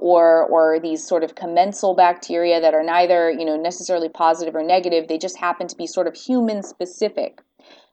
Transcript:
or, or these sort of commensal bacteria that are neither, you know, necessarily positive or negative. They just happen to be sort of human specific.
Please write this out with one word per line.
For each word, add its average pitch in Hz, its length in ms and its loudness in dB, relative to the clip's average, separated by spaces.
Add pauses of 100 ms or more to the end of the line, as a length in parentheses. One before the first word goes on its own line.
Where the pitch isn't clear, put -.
or, 165 440 6
or 160 340 2
these 160 280 -8
sort 165 160 -2
of 156 120 -8
commensal 185 580 -2
bacteria 175 680 2
that 156 120 2
are 156 100 2
neither, 175 460 2
you 160 160 -4
know, 156 120 -2
necessarily 170 520 -4
positive 165 460 -2
or 160 80 -4
negative. 175 440 0
They 160 120 -4
just 180 180 -10
happen 175 300 -6
to - 80 -16
be 170 100 -12
sort 170 220 -4
of 160 80 -10
human 226 480 -4
specific. - 800 -8 (500)